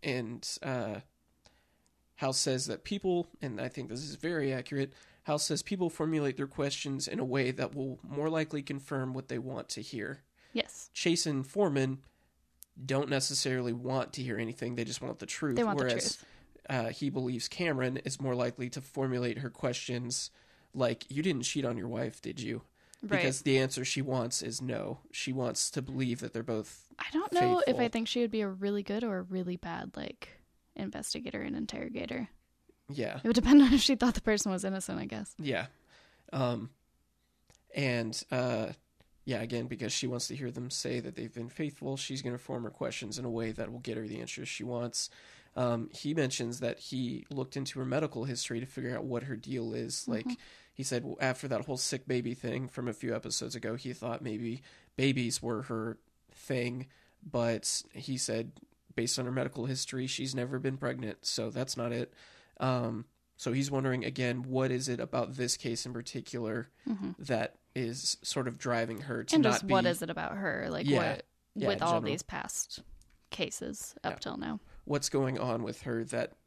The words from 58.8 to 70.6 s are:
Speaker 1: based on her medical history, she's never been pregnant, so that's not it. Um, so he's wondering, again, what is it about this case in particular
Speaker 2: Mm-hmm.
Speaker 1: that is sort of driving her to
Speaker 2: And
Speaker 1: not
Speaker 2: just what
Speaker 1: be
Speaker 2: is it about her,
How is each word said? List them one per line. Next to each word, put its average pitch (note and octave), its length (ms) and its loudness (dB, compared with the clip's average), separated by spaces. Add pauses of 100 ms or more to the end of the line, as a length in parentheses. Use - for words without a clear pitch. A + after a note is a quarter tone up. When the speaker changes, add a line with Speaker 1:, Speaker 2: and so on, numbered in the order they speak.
Speaker 1:
based A#2 240 2
on B2+ 60 0
her B2 80 -2
medical C3 340 0
history, C3 400 -2
she's C3 280 -2
never B2+ 240 0
been C3+ 180 0
pregnant, B2+ 480 -4
so A#2 260 0
that's C3 260 -2
not A#2+ 160 0
it. A#2+ 200 -2 (480)
Um, A#2+ 460 2 (320)
so A#2 140 0
he's C#3 180 2
wondering, C3 340 2
again, B2+ 380 0
what C3 280 2
is C3 180 0
it A#2+ 120 0
about B2+ 360 0
this B2 200 0
case A#2+ 300 -2
in B2 60 -6
particular A#2 760 -4 (200)
Speaker 2:
Mm-hmm. G3 300 -2
Speaker 1:
that - 380 0 (180)
is B2+ 480 -2
sort C3 260 0
of A#2+ 100 -6
driving A#2 440 0
her B2 220 -2
to - 100 2
Speaker 2:
And D#4 100 10
Speaker 1:
not A3 60 8
Speaker 2:
just - 140 4
what F#3+ 200 6
Speaker 1:
be F3 60 6
Speaker 2:
is F3 120 0
it E3 80 -6
about D#3+ 260 -4
her, G3 340 0